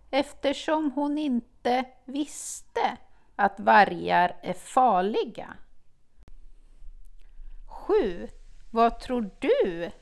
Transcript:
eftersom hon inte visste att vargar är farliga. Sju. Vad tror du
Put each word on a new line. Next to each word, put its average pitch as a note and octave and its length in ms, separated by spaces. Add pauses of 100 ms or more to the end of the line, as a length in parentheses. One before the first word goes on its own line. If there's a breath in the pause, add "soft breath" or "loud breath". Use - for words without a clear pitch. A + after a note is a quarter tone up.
(100)
eftersom C#4+ 800
hon D4 280
inte B3+ 680 (200)
visste - 920 (400)
att G3 240
vargar F3+ 840
är F#3 100
farliga. A#3 1040 (2000)
Sju. G#3+ 640 (420)
Vad A3+ 300
tror A#3+ 380
du A3 520 (120)